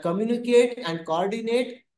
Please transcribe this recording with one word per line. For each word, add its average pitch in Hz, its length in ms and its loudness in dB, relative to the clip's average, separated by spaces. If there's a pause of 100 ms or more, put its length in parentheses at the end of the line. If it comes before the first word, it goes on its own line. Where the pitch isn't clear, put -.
communicate 240 680 2 (140)
and 165 160 -6
coordinate 226 640 -2 (280)